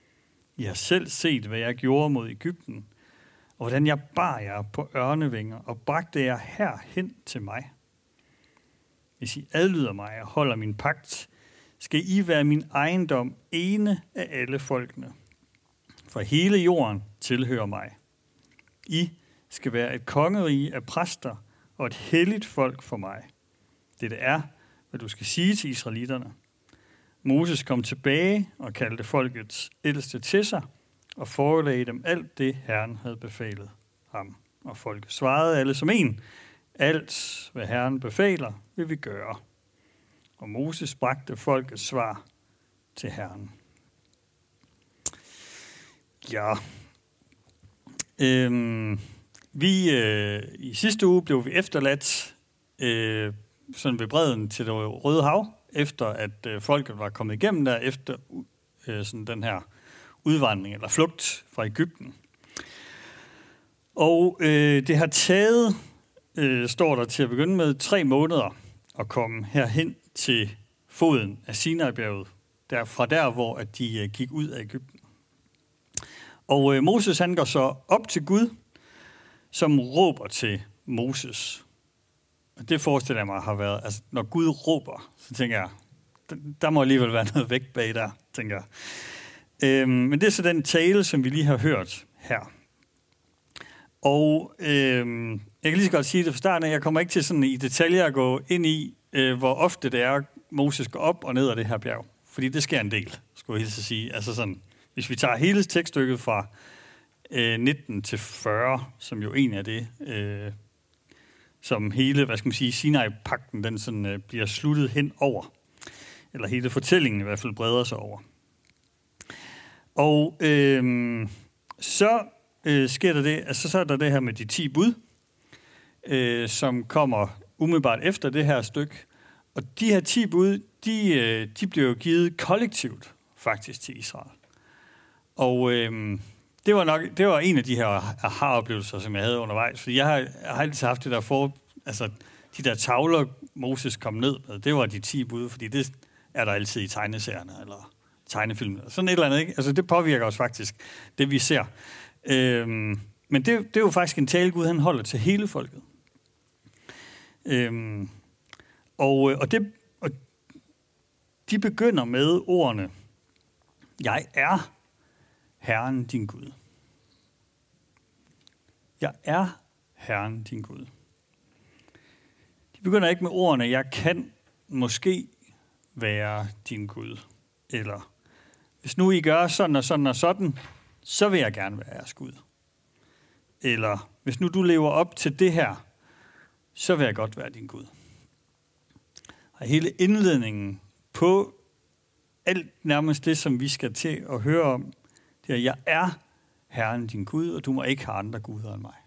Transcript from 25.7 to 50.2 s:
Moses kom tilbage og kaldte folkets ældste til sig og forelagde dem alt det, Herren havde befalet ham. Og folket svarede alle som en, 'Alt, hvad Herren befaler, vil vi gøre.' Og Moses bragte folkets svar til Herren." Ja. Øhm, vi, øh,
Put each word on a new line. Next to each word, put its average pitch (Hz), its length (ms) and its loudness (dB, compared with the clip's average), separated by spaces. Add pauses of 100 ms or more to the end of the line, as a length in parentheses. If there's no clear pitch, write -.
Moses 143 400 2
kom 123 200 -2
tilbage 175 680 0 (100)
og 117 140 -12
kaldte 113 300 -6
folkets 120 640 -4 (140)
ældste 143 360 -2
til 202 260 2
sig 202 160 -4 (560)
og 135 100 -10
forelagde 143 580 2
dem 120 200 -10
alt 170 320 -4
det, 131 180 0
Herren 113 400 -6
havde 113 220 -10
befalet 107 520 -12 (420)
ham. 98 240 -12 (300)
Og 127 120 -14
folket 104 340 -10
svarede 147 480 2
alle 135 140 2
som 156 160 0
en, 180 300 2 (560)
'Alt, - 800 -2
hvad 107 140 -8
Herren 123 320 -2
befaler, 131 540 0 (220)
vil 165 140 -4
vi 156 60 -4
gøre.' 107 440 -10 (1000)
Og 113 120 -14
Moses 143 460 -8
bragte 131 420 -4
folkets 131 480 -2
svar 113 400 -4 (720)
til 107 160 -10
Herren." 101 400 -12 (2750)
Ja. 107 220 -2 (1700)
Øhm, 120 800 2 (540)
vi, 185 380 2
øh, 107 520 2 (160)